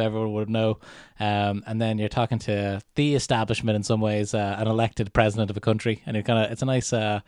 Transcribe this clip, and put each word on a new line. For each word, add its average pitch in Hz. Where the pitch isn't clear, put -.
everyone 110
would 107
know. 110
Um, 101
and 113
then 110
you're 107
talking 117
to 101
the 147
establishment 113
in 104
some 110
ways, 107
uh, 101
an 110
elected 110
president 107
of 98
a 104
country, 110
and 113
you're 104
kinda, 110
it's 113
a 139
nice, 131
uh, 107